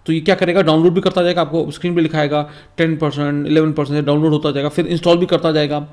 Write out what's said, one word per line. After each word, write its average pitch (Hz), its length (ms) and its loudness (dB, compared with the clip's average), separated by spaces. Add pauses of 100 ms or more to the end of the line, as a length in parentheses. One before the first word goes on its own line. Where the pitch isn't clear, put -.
तो 160 80 -2
ये 165 60 0
क्या 185 160 2
करेगा, 180 260 2
डाउनलोड 160 320 4
भी 185 80 0
करता 185 220 0
जाएगा, 175 180 0
आपको 151 300 -2
स्क्रीन 175 240 -6
पे 165 60 -2
लिखाएगा 151 480 -2 (280)
टेन 160 200 0
परसेंट, 147 500 -2
इलेवन 156 240 2
परसेंट 147 280 -2
से 147 60 -2
डाउनलोड 151 260 2
होता 151 200 0
जाएगा, 139 180 -4
फिर 156 180 -2
इंस्टॉल 170 300 2
भी 180 80 0
करता 170 260 0
जाएगा। 147 280 -2 (140)